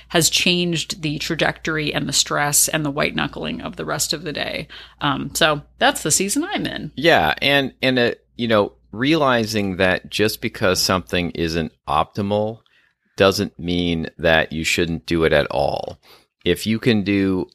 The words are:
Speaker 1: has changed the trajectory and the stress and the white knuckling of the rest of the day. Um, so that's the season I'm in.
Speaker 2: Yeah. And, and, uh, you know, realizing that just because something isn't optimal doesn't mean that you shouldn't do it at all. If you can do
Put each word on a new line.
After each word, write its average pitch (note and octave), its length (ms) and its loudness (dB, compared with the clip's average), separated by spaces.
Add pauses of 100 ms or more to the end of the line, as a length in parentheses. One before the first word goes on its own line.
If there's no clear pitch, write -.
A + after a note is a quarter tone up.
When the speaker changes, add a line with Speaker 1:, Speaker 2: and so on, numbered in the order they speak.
Speaker 1:
has E3+ 220 2
changed F3 720 0
the D3+ 160 -4
trajectory D#3 760 -4
and C#3+ 140 -4
the C#3+ 40 -4
stress D3 540 0
and D#3 180 -2
the C#3+ 60 -2
white D3+ 240 -2
knuckling D#3 460 -6
of E3 160 -10
the D#3+ 80 -8
rest D3+ 280 -4
of D#3 100 -6
the D3+ 100 -8
day. - 340 -6 (340)
Um, C#3 340 -2
so D3+ 280 0 (160)
that's C4+ 240 0
the D#3+ 80 -2
season G#3 340 0
I'm F#4 220 -4
in. - 300 -10
Speaker 2:
Yeah. C3 460 4
And, C#3 400 2
and, C3 160 2
uh, A#2+ 140 2 (240)
you A#2 120 -2
know, G#2 240 4 (180)
realizing A2+ 840 2
that F#2 320 2
just - 320 0
because F#2+ 400 0
something F2+ 520 0
isn't E2 400 -2 (160)
optimal G#2 720 -2 (560)
doesn't G2 420 2
mean F2 500 -2 (100)
that D#2+ 340 2
you D#2+ 120 -4
shouldn't E2 400 -2
do E2 200 2
it D#2 80 4
at D2 180 4
all. - 500 -4 (440)
If - 220 0
you A2 120 0
can A2 260 2
do G2 500 2